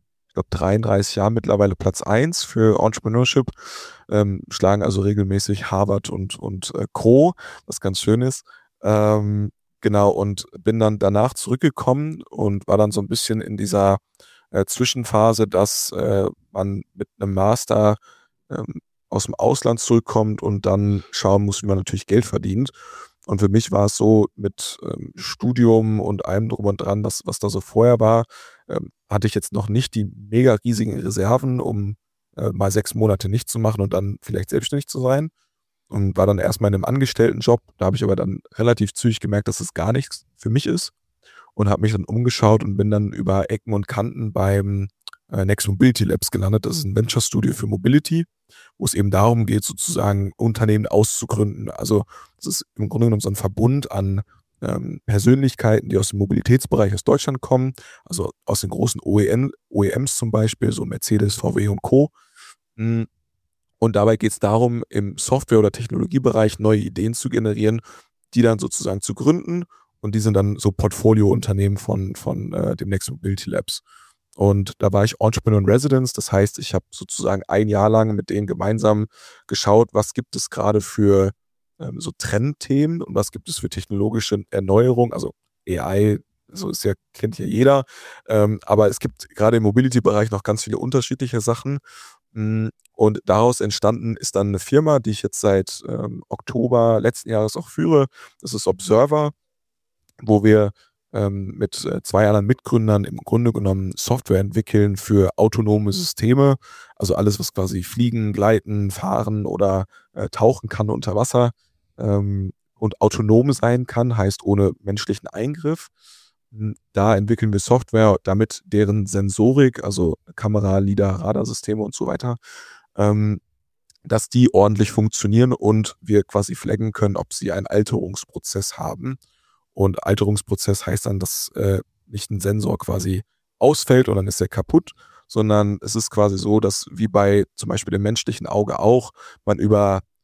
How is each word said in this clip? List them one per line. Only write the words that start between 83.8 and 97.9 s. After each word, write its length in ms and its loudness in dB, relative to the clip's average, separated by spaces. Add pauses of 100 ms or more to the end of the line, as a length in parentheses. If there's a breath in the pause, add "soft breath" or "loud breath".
Erneuerungen. 640 2
Also 200 -8 (340)
A 280 -4
I, 240 2 (300)
so 200 -10
ist 140 -8
ja, 100 -2 (200)
kennt 260 -6
ja 60 -8
jeder. 400 2 (420 loud breath)
Ähm, 380 2
aber 240 2
es 100 -2
gibt 360 -8
gerade 220 4
im 60 2
Mobility-Bereich 680 2
noch 120 -4
ganz 200 -2
viele 140 -6
unterschiedliche 640 -4
Sachen. 380 -4 (540 loud breath)
Mm, 340 -2 (240)
und 340 2
daraus 360 2
entstanden 560 -2
ist 180 -10
dann 140 0
eine 100 -2
Firma, 400 2
die 120 -2
ich 100 -6
jetzt 180 -6
seit, 480 0
ähm, 420 -8
Oktober 720 0
letzten 280 -2
Jahres 260 -2
auch 140 -10
führe. 380 2 (340 loud breath)